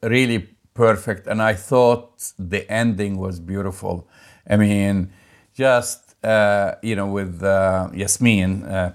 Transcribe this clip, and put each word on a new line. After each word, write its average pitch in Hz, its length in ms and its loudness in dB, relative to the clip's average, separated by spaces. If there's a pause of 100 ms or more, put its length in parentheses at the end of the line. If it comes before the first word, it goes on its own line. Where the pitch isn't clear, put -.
really 117 480 0 (240)
perfect, 110 520 0
and 110 160 -2
I 110 120 2
thought 120 840 0
the 95 320 -6
ending 104 480 -2
was 95 220 -6
beautiful. 92 680 -6 (420)
I 104 80 2
mean, 101 560 2 (420)
just, 127 600 0 (100)
uh, 104 580 2
you 110 120 -2
know, 98 140 -4
with, 95 340 -6
uh, 95 500 2
Yasmin, 98 720 0
uh, 92 300 -4